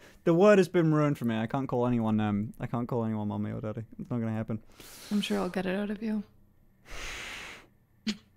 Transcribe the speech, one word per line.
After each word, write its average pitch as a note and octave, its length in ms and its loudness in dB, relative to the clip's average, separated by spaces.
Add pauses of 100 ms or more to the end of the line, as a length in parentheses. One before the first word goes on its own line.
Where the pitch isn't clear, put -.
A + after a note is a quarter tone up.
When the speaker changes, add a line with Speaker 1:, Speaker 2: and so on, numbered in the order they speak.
(240)
Speaker 1:
The E3+ 80 6
word G3 260 8
has F3+ 100 6
been D#3+ 260 4
ruined D3 240 2
for - 80 -6
me. A2+ 100 0
I A2 100 -2
can't C3 220 -4
call B2 180 0
anyone, A2+ 340 2
um, G#2+ 400 0
I B2+ 60 -6
can't A#2+ 220 -4
call A#2 160 -2
anyone G#2+ 240 -4
mommy G#2 240 -4
or A2 80 -8
daddy. A2 220 -6 (160)
It's - 120 -10
not A#2+ 100 -2
gonna A2+ 120 -2
happen. A2 280 -4 (500)
Speaker 2:
I'm G#3 100 0
sure G#3 180 -2
I'll F#3 120 -2
get F#3 160 -4
it F#3 120 -2
out G#3 120 -4
of G#3+ 120 -8
you. G#3+ 200 -2 (2250)